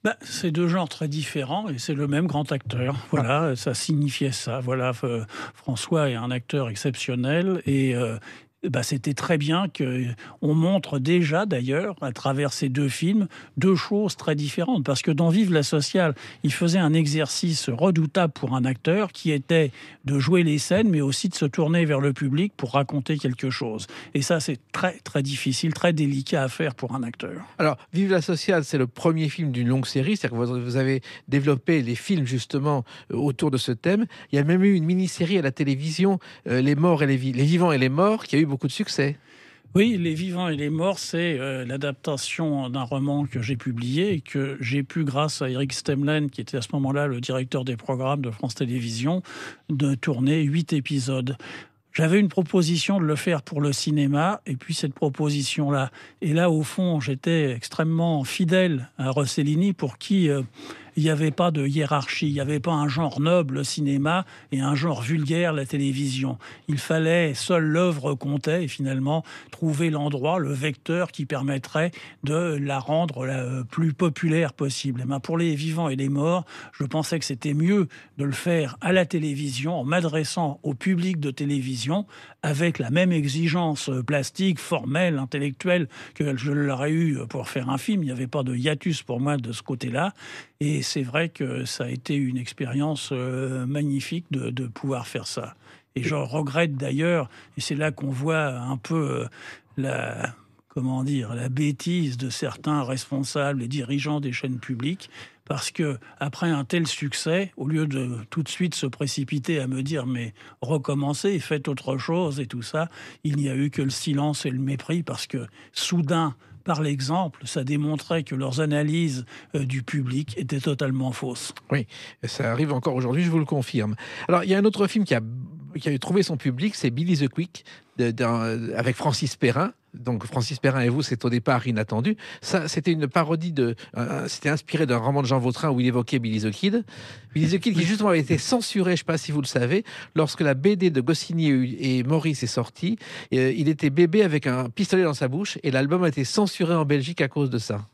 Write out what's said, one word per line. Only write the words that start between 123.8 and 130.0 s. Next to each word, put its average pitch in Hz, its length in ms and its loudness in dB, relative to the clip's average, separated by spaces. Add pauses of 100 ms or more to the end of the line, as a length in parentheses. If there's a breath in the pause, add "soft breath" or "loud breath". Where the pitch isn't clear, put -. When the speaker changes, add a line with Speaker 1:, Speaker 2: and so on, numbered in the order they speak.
Speaker 2:
Alors, 175 160 4
il 196 60 0
y 190 40 6
a 196 40 4
un 202 60 4
autre 202 220 4
film 202 180 0
qui 135 120 2
a, 117 40 2 (600)
qui - 80 -4
a 143 100 0
trouvé 185 240 2
son 165 140 0
public, 139 400 -2
c'est 135 140 0
Billy 160 280 2
the 139 100 2
Quick, - 360 -6 (340 loud breath)
de, 120 140 2
d'un, 113 640 0
avec 123 180 0
Francis 143 400 0
Perrin. 143 380 2 (200)
Donc, 117 320 -4